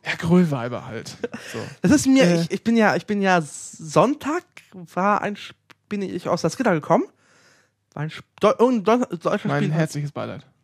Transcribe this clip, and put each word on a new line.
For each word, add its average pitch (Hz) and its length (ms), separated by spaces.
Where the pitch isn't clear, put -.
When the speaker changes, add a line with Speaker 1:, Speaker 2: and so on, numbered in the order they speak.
Speaker 1:
Ja, - 100
Gröllweiber 151 680
halt. - 320
So. 113 80
Speaker 2:
Das 175 100
ist 285 160
mir, 262 160
Speaker 1:
Äh. 175 180
Speaker 2:
ich, 165 100
ich 175 120
bin 233 140
ja, 202 180
ich - 100
bin 202 160
ja 185 200
Sonntag 214 1000
war 196 280
ein, 208 140
Sch-, - 180
bin 202 120
ich 185 260
aus 170 140
Salzgitter 190 320
gekommen. 170 320
War 143 100
ein 156 80
Sp-, - 160
Deu-, 202 180
irgendein 233 420
Deu-, 180 160
deutscher 180 300
Speaker 1:
Mein 143 160
Speaker 2:
Spiel 147 100
Speaker 1:
herzliches 147 380
Beileid. 113 340